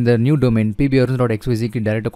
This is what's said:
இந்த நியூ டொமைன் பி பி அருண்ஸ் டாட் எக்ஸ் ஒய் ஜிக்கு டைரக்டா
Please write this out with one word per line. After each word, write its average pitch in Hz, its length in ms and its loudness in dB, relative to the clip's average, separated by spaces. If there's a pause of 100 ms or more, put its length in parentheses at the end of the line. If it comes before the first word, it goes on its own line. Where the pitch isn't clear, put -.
இந்த 120 120 2 (140)
நியூ 151 180 4
டொமைன் 110 260 2 (100)
பி 143 120 2
பி 135 100 4
அருண்ஸ் 127 200 -2
டாட் 113 140 0
எக்ஸ் 123 160 -8
ஒய் 110 100 0
ஜிக்கு 113 260 -4
டைரக்டா 110 280 -4